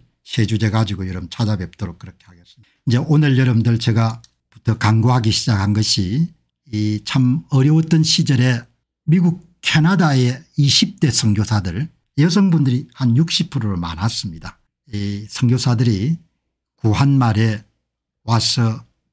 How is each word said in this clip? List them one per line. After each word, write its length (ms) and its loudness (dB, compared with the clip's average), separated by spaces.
새 240 -2
주제 240 -2
가지고 380 -4
여러분 220 -10
찾아뵙도록 680 -6
그렇게 280 -20
하겠습니다. 440 -20
이제 120 2
오늘 400 2
여러분들 400 2
제가 420 0
부터 280 -4
강구하기 540 2
시작한 400 0
것이 600 -2
이 320 -2
참 460 0
어려웠던 520 2
시절에 600 0
미국 420 2
캐나다의 840 2
이십 440 0
대 100 2
선교사들, 800 -2
여성분들이 760 2
한 220 0
육십 340 0
프로로 260 -4
많았습니다. 840 -8
이 360 -8
선교사들이 880 0
구한말에 840 0
와서 600 -2